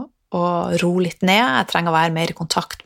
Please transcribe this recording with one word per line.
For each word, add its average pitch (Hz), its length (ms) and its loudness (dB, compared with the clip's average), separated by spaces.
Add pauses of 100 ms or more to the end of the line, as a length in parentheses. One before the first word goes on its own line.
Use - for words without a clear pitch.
(340)
å 175 100 -2 (380)
roe 175 240 0
litt - 180 -6
ned, 196 220 4 (160)
jeg - 100 -2
trenger 170 220 0
å - 20 2
være 160 220 2
mer 165 160 -2
i - 40 -14
kontakt - 480 -6